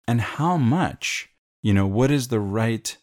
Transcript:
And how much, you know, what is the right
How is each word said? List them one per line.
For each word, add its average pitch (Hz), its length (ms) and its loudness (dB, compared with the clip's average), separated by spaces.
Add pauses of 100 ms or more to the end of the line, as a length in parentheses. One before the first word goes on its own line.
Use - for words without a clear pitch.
And 117 140 2
how 165 340 -2
much, - 720 -2 (320)
you 104 120 2
know, 98 140 4
what 120 240 2
is 135 160 0
the 113 120 0
right 110 640 -2